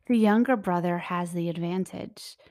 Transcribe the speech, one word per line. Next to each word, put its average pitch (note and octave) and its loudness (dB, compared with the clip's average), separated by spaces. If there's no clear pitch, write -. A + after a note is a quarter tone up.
the A#3+ 2
younger A3 4
brother F3 0
has F3 -6
the E3+ -2
advantage. F3 -6